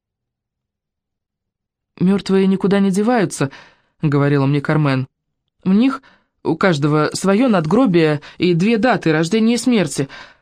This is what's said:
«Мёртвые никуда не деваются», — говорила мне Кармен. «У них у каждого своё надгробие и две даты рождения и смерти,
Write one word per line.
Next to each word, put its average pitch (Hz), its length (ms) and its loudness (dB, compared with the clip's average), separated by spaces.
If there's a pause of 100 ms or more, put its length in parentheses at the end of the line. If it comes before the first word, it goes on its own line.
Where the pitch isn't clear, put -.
(2000)
«Мёртвые 190 480 0
никуда 190 320 0
не 196 100 0
деваются», — 196 640 -2 (500)
говорила 143 460 0
мне 143 120 0
Кармен. 139 480 -2 (560)
«У 185 80 0
них 240 300 2 (420)
у 160 140 -2
каждого 151 560 0
своё 202 340 0
надгробие 170 720 2 (180)
и 180 160 0
две 214 240 0
даты 202 320 0
рождения 214 420 0
и 240 40 -2
смерти, 190 520 -2 (320)